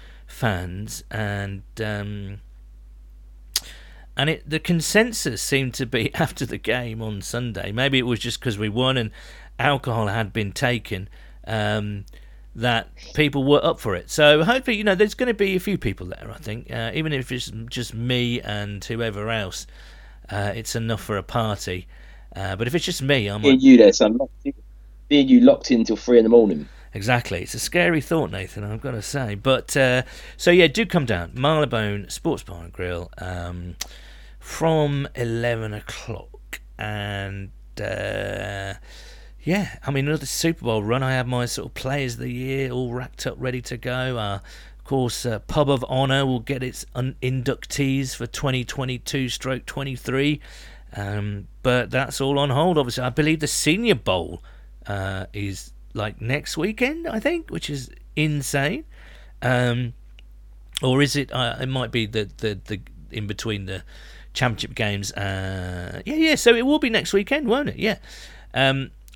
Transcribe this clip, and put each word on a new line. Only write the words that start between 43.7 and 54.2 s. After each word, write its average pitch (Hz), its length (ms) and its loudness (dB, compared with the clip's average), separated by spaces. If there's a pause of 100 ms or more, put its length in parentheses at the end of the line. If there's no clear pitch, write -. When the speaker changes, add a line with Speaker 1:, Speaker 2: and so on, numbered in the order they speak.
Speaker 1:
go. 127 400 -4
Uh, 101 220 -2 (380)
of - 60 -18
course, 127 420 0
uh, 110 140 -2
Pub 147 300 2
of 131 180 2
Honor 135 380 2
will 127 160 0
get 127 200 -4
its 127 320 -8
un-, 131 280 -4
inductees 131 920 -2
for 120 120 -8
twenty 127 380 -2
twenty-two 127 640 -4
stroke 131 360 -6
twenty-three. 135 760 -2 (520)
Um, 101 540 -6 (160)
but 123 260 2
that's 127 300 -2
all 139 180 0
on 143 120 2
hold, 156 280 2
obviously. 123 280 0
I 123 40 -2
believe 156 300 2
the 147 80 -2
Senior 202 480 2
Bowl, 87 480 -2 (440)